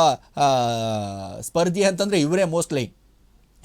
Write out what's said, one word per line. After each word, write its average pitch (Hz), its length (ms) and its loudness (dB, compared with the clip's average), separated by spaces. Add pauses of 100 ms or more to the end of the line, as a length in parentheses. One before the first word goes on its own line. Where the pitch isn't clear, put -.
(380)
ಆ, 147 80 4 (920)
ಸ್ಪರ್ಧಿ 180 420 0
ಅಂತಂದರೆ 196 380 2
ಇವರೇ 165 220 2
mostly. 156 480 -2 (760)